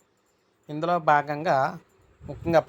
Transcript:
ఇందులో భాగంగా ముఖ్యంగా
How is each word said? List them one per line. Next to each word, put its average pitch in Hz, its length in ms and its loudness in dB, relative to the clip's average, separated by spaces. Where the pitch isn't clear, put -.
ఇందులో 165 240 -2
భాగంగా 147 440 0
ముఖ్యంగా 156 400 0